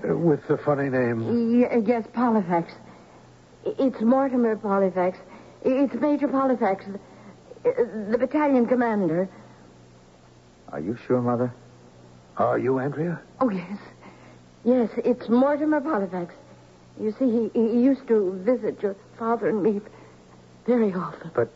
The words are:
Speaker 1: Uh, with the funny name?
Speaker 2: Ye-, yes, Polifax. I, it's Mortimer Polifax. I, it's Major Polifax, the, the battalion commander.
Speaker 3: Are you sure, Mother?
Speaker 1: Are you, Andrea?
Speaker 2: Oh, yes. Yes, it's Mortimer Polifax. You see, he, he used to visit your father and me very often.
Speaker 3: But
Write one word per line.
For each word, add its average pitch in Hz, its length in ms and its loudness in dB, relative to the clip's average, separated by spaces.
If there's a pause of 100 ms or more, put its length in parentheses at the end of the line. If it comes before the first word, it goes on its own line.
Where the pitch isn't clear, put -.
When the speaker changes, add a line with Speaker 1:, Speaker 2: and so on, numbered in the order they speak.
Speaker 1:
Uh, - 140 -2
with 156 320 2
the 147 80 2
funny 139 320 -2
name? 120 320 0 (400)
Speaker 2:
Ye-, 240 260 2
yes, 233 280 0
Polifax. 196 560 0 (960)
I, - 120 -4
it's 262 220 0
Mortimer 240 560 2
Polifax. 190 600 0
I, - 520 -8
it's 262 260 2
Major 294 340 0
Polifax, 214 680 0 (640)
the, 220 480 -2
the 233 60 0
battalion 262 500 2
commander. 202 640 0 (1400)
Speaker 3:
Are 73 100 -10
you 104 160 -6 (100)
sure, 123 140 2
Mother? 123 320 0 (840)
Speaker 1:
Are 120 200 2
you, 127 200 0
Andrea? 147 420 -4 (200)
Speaker 2:
Oh, 262 100 2
yes. 190 280 -8 (840)
Yes, 240 240 2 (160)
it's 247 240 -2
Mortimer 285 540 2
Polifax. 190 480 -4 (720)
You 214 180 -2
see, 233 360 2
he, 226 60 2
he 233 200 2
used 262 280 2
to 208 240 2 (120)
visit 214 380 0
your 196 140 -2 (220)
father 226 300 -2
and 196 140 0
me 202 180 2 (840)
very 226 260 2
often. 165 420 -8
Speaker 3:
But 117 220 0